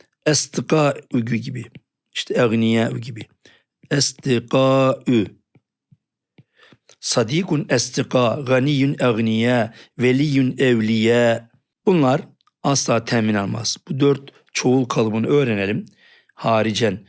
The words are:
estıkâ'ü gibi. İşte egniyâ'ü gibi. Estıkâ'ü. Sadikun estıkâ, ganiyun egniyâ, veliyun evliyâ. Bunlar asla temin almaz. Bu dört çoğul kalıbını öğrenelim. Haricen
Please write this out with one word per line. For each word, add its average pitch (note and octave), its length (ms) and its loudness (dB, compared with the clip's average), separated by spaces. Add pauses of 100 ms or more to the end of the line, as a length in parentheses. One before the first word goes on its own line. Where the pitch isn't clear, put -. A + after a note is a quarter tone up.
(260)
estıkâ'ü C3+ 1120 -2
gibi. A#2+ 280 -8 (500)
İşte - 280 -2
egniyâ'ü A2+ 560 0
gibi. A2+ 280 -12 (640)
Estıkâ'ü. C3 1400 0 (1700)
Sadikun C#3+ 680 -2
estıkâ, B2 800 -2
ganiyun C3+ 540 0
egniyâ, A2+ 720 0 (240)
veliyun C3 600 2
evliyâ. A2+ 920 2 (360)
Bunlar D#3 340 2 (420)
asla C3 420 0
temin A2 300 0
almaz. A2 420 -4 (120)
Bu C3 120 -4
dört C#3 320 0 (200)
çoğul C3 320 0
kalıbını A2+ 420 -2
öğrenelim. A#2 580 0 (500)
Haricen A2 760 -2